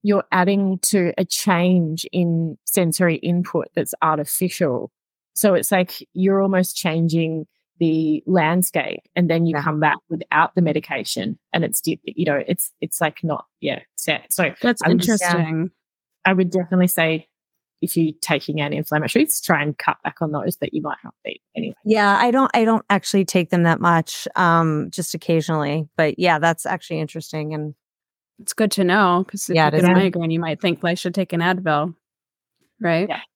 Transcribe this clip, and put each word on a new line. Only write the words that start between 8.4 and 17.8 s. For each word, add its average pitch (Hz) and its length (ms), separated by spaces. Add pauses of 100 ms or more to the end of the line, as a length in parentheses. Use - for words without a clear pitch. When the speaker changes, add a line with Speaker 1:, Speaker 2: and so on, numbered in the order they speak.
Speaker 1:
and 175 140
then 165 160
you 160 100
Speaker 2:
Yeah. 143 80
Speaker 1:
come 156 160
back 151 180 (120)
without 160 460
the 185 60
medication, 143 760 (160)
and 170 100
it's - 180
di-, - 240
you - 200
know, 143 220
it's, - 240 (100)
it's, - 200
like, 156 220
not, 156 220 (160)
yeah, 143 180 (180)
set. - 360
So 165 280
Speaker 3:
That's 240 220
Speaker 1:
I 165 60
would 175 120
just, 208 220
Speaker 3:
interesting. 170 480 (540)
Speaker 1:
I 190 80
would 185 180
definitely 180 360
say 160 400 (540)